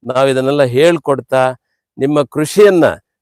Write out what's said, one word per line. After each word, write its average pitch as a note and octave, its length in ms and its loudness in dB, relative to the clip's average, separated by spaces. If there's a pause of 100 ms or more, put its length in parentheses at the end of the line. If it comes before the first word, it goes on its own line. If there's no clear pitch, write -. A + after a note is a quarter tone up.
(100)
ನಾವ್ B2+ 220 0
ಇದನ್ನೆಲ್ಲ C3+ 320 0 (120)
ಹೇಳ್ಕೊಡ್ತಾ C#3 680 0 (600)
ನಿಮ್ಮ D3 140 -2 (180)
ಕೃಷಿಯನ್ನ, F3 520 2 (360)